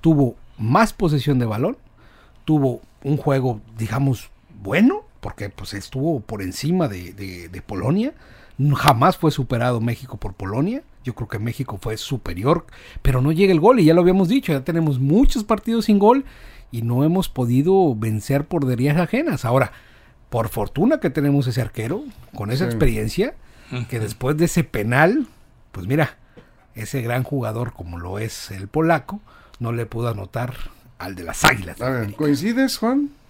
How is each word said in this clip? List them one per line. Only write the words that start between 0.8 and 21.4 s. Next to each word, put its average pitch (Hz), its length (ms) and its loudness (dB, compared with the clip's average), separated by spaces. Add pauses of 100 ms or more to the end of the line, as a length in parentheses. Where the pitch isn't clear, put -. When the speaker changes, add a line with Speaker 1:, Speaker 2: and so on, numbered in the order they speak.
Speaker 1:
posesión 147 460 2
de 120 60 2
balón, 120 320 -2 (680)
tuvo 135 360 0 (220)
un 143 140 0
juego, 131 440 0 (160)
digamos, 120 520 -2 (320)
bueno, 208 400 2 (200)
porque, - 280 -10
pues, - 240 -14
estuvo 135 460 -4
por 104 220 -10
encima 143 460 -2
de, 92 260 -10
de, 95 360 -14
de 90 120 -14
Polonia. 170 520 -2 (600)
Jamás 147 420 4
fue 156 140 2
superado 123 500 -2
México 120 360 -6
por 101 160 -8
Polonia. 139 500 -4 (200)
Yo 123 120 -8
creo 117 120 -8
que 104 120 -8
México 117 420 -6
fue 110 160 -6
superior, 123 680 -2 (360)
pero 127 200 2
no 143 100 2
llega 190 200 4
el 170 80 4
gol, 226 200 6
y 170 60 6
ya 156 80 8
lo 175 80 6
habíamos 185 280 4
dicho, 226 240 0
ya 170 100 -2
tenemos 160 360 0
muchos 202 440 4
partidos 226 420 0
sin 208 140 4
gol 233 240 6 (480)
y 117 100 -6
no 120 220 0
hemos 170 260 2
podido 139 680 2
vencer 110 500 -2
porterías 139 520 0
ajenas. 214 460 -2
Ahora, 123 280 2 (580)
por 113 200 -2
fortuna 185 500 0
que 165 100 -2
tenemos 143 380 0